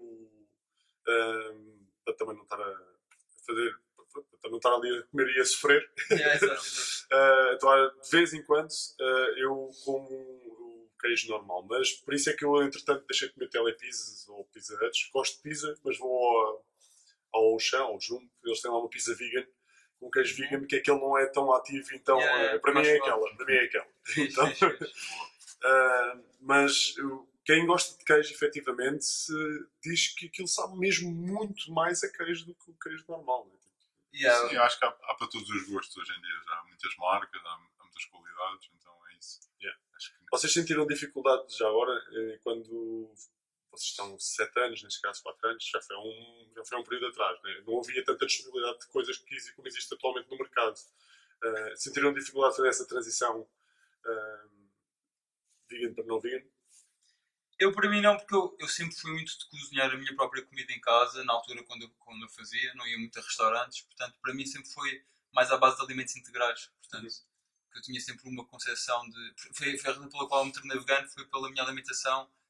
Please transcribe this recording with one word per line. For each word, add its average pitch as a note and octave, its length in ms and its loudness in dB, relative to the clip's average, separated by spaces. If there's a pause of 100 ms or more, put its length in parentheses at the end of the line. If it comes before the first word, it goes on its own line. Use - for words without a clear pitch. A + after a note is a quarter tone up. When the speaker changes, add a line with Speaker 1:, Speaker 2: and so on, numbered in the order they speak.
Speaker 1:
o, - 280 -20 (800)
ehm, A2 800 -2 (180)
para - 100 -4
também A2 220 -6
não G#2 60 -20
estar - 180 -10
a G2 200 -8 (680)
fazer, A#2 300 -2 (640)
para A2 100 -10
não A2+ 60 -6
estar B2 180 2
ali A#2+ 240 -2
a A#2+ 60 -10
comer C3+ 320 0
e C3 40 4
a C3 40 6
sofrer. D3 440 4 (220)
Speaker 2:
Yeah, D#3 240 6
exato, F#3+ 200 2
exato. - 380 -6 (100)
Speaker 1:
<laughs> - 0 - (120)
Eh, F3+ 420 8
então, C3+ 120 4 (340)
de - 80 -8
vez E3 220 6
em D#3 100 -8
quando, D#3 280 2 (280)
eh, C3 360 2 (100)
eu C3+ 260 -4 (140)
como C3+ 240 -4
o A#2+ 800 -16 (100)
queijo A#2 300 0
normal, G2 400 -6
mas - 240 0
por - 220 -8
isso C#3+ 160 2
é - 20 0
que D3 100 -4
eu, C#3+ 200 4
entretanto, C#3 440 0
deixei - 220 -2
de - 60 -12
comer B2+ 160 -8
telepizzas - 800 -4
ou G2+ 160 -14
Pizza A2 360 -16
Huts. - 300 -2
Gosto C3 240 0
de - 60 -20
pizza, D3+ 420 -8
mas C3+ 140 -4
vou B2+ 120 -6 (280)
ao, G#2+ 260 0 (720)
ao A2 180 6
Auchan, A2+ 300 2
ao A2 180 -2
Jumbo, B2 300 -8 (140)
eles A2+ 180 -2
têm B2+ 80 -4
lá A#2 80 2
uma A#2+ 100 -2
pizza - 260 -4
vegan, B2 320 -6 (540)
com B2 100 -14
queijo C3 320 0
Speaker 2:
Uhum. B2+ 80 -6
Speaker 1:
vegan, C#3 160 -4
que C#3 100 0
aquele C#3+ 240 4
não C3+ 180 4
é C3+ 80 4
tão C3+ 260 2
ativo, C3+ 420 0
então, - 240 4
Speaker 2:
Yeah, D3 200 4
Speaker 1:
eh, - 60 2
Speaker 2:
yeah, C#3 160 2
Speaker 1:
para C#3 100 4
mim C#3 60 2
Speaker 2:
mais D3+ 120 6
Speaker 1:
é D3+ 80 8
Speaker 2:
suave. C3+ 160 2
Speaker 1:
aquela, - 240 -2
para - 100 -6
mim C3+ 60 2
é B2+ 120 6
aquela. - 220 -2 (200)
Speaker 2:
Sim, - 160 0
Speaker 1:
Então, C#3 240 4
Speaker 2:
sim, C#3+ 80 0
sim. F#3+ 120 6
Speaker 1:
<laughs> - 960 -6
eh, B2+ 540 6 (220)
mas C#3 560 4
eu, C3+ 320 -8 (160)
quem E3 220 6
gosta F3 320 2
de - 80 -20
queijo, D3+ 260 6
efetivamente, C#3+ 720 -2
se, - 280 -4 (500)
diz E3 320 0
que F3 140 -10
aquilo F3+ 200 -8
sabe F#3 300 -4
mesmo F3+ 340 0
muito F#3+ 600 -8
mais E3+ 300 0
a - 80 -6
queijo E3 360 -8
do F3 80 -18
que - 160 -20
o E3 120 -20
queijo D#3 240 -12
normal, D3+ 460 -4
né? - 60 -20 (560)
Speaker 2:
Yeah. A#2+ 360 4
Speaker 3:
Sim, B2 60 0
eu B2 60 6
acho B2 160 4
que B2+ 60 0
há, A#2+ 40 2
há - 260 -6
para - 120 -6
todos G#2+ 220 -10
os G2 220 -6
gostos G2 260 -8
hoje F#2 160 -10
em - 80 -10
dia, E2+ 260 -8
já - 80 -6
há - 100 -10
muitas - 320 -8
marcas, F2+ 500 -2
há, - 20 -12
há - 360 -16
muitas - 200 -12
qualidades, F2+ 640 -10 (100)
então F2 140 -20 (180)
é - 60 -20
isso. - 240 -18 (180)
Speaker 1:
Yeah. - 220 -12 (160)
Speaker 3:
Acho - 160 -16
que - 40 -20 (140)
Speaker 1:
Vocês - 220 2
sentiram D#3+ 340 2
dificuldade C#3+ 720 0
já A2+ 100 2
agora, A#2 320 2 (140)
eh, A2 320 -6
quando A2+ 640 -8 (600)
vocês - 180 -8
estão G2 300 -10
sete - 420 -4
anos, A#2 220 -2
neste G2+ 180 -10
caso - 220 -8
quatro - 260 -6
anos, A2+ 160 -6
já - 160 -4
foi - 160 -14
um, A2 580 -16
já A2+ 80 -16
foi B2 160 -8
um A#2+ 60 -8
período A#2+ 220 -6
atrás, G#2+ 360 -4
né? F#2+ 240 -12
Não A#2 140 -2
havia B2+ 240 -4
tanta B2 220 0
disponibilidade B2 540 -4
de - 80 -20
coisas C3 280 -2
que - 180 -16
exi-, - 200 -14
como - 120 -18
existe - 280 -10
atualmente - 360 -6
no C3+ 60 -12
mercado. A2+ 400 -2 (640)
Eh, A2 340 -4
sentiram C#3+ 360 0
dificuldade C3+ 400 0
de - 60 -4
fazer C3 100 4
essa - 180 0
transição, A2+ 640 -4 (560)
eh, G#2+ 420 -8 (1200)
vegan A#2 240 -6
para A2+ 100 -6
não A2+ 160 -2
vegan? B2+ 240 -6 (1120)
Speaker 2:
Eu, G3 140 4
para G3+ 160 2
mim, G#3 120 4
não, G3+ 160 6
porque - 180 -8
eu, F3+ 240 2
eu - 100 -8
sempre E3 280 -6
fui D#3+ 160 -10
muito D#3+ 260 -10
de - 100 -14
cozinhar C#3 420 -2
a C3 60 -4
minha C3+ 200 -8
própria C3 280 -2
comida - 280 -10
em - 80 -8
casa, A#2+ 440 4
na B2 80 0
altura A#2 320 -4
quando A#2 180 -14
eu, A#2 80 -18 (100)
quando A2 240 -14
eu - 40 -18
fazia, - 460 -6
não B2 120 -12
ia A#2 120 -6
muito A#2 200 -10
a - 40 -14
restaurantes, A#2 600 -2
portanto, - 380 -12
para C3 140 -6
mim C3+ 100 -8
sempre C3+ 260 -12
foi - 340 -8 (280)
mais B2+ 200 4
à C3 40 4
base C3 200 6
de - 60 -4
alimentos C3 340 -6
integrais, B2 540 -4 (100)
portanto, G#2+ 240 -16
Speaker 1:
Uhum. - 680 -20
Speaker 2:
que - 60 -20
eu - 40 -20
tinha B2+ 180 -10
sempre B2+ 280 -14
uma B2 180 -10
concepção A#2+ 640 -6
de, A2+ 260 -16 (200)
foi, C#3+ 240 -4
foi C3+ 120 -4
a C3 40 -2
razão C#3 140 -14
pela C#3 200 -8
qual C#3 120 4
eu C3+ 60 2
me C3+ 60 -8
tornei C3+ 260 -8
vegano, C3+ 300 0
foi C3+ 180 -16
pela C3+ 240 -6
minha C3+ 120 -6
alimentação C3 640 -4 (220)